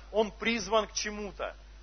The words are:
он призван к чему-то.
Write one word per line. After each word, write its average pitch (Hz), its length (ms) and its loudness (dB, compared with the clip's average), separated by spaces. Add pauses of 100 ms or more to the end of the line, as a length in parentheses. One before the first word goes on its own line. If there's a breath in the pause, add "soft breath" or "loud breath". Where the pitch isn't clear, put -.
(100)
он 208 200 4
призван 220 560 2
к - 80 -10
чему-то. 202 600 -4 (280)